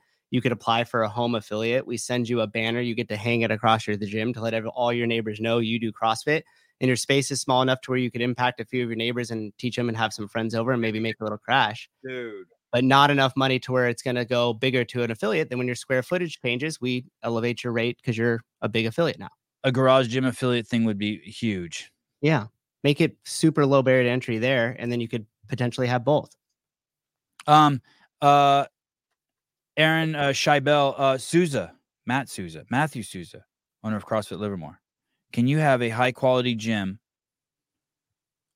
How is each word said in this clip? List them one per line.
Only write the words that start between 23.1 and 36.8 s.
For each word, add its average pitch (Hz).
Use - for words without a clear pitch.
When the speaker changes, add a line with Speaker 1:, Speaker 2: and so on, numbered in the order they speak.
Speaker 1:
super 156
low 135
barrier 131
to 123
entry 120
there, 120
and 120
then 120
you 117
could 113
potentially 123
have 120
both. 143
Speaker 2:
Um, 151
uh, 143
Aaron, 160
uh, 143
Scheibel, 143
uh, 135
Souza, 139
Matt 127
Souza, 80
Matthew 131
Souza, -
owner 110
of 101
CrossFit 101
Livermore. 95
Can -
you 147
have 135
a 120
high 123
quality 127
gym 104